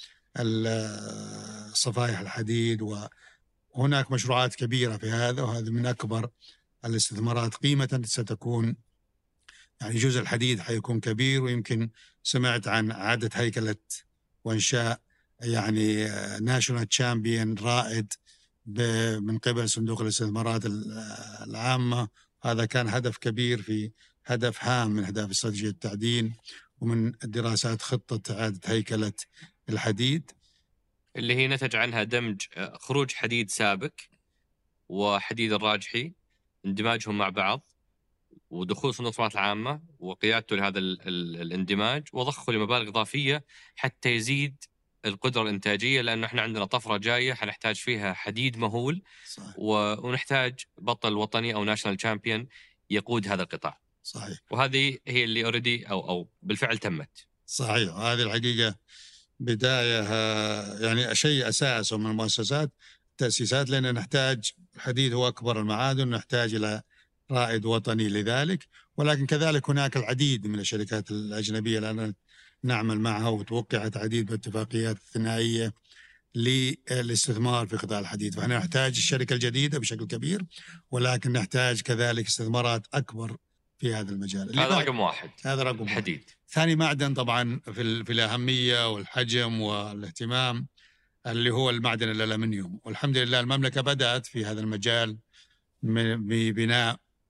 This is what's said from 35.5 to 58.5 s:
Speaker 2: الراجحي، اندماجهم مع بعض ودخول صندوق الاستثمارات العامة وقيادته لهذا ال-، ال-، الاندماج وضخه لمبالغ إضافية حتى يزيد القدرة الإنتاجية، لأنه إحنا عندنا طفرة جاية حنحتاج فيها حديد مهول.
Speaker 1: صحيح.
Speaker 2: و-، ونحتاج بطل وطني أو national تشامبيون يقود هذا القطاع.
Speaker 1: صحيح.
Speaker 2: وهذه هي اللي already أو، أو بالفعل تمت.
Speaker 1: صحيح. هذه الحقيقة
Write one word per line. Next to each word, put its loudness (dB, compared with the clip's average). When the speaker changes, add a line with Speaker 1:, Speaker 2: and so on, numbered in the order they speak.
Speaker 2:
الراجحي، 0
اندماجهم 0
مع 2
بعض 0
ودخول -2
صندوق -6
الاستثمارات 0
العامة -2
وقيادته 0
لهذا 0
ال-، -2
ال-، -4
الاندماج 0
وضخه -2
لمبالغ 0
إضافية -2
حتى 0
يزيد -2
القدرة 0
الإنتاجية، 2
لأنه 0
إحنا -2
عندنا -2
طفرة 0
جاية 2
حنحتاج -2
فيها -2
حديد -2
مهول. -2
Speaker 1:
صحيح. -16
Speaker 2:
و-، 0
ونحتاج 0
بطل 0
وطني 0
أو 0
national 0
تشامبيون -2
يقود 0
هذا 0
القطاع. -8
Speaker 1:
صحيح. -12
Speaker 2:
وهذه 2
هي 2
اللي 0
already -2
أو، -2
أو -4
بالفعل 0
تمت. -6
Speaker 1:
صحيح. 0
هذه 0
الحقيقة 0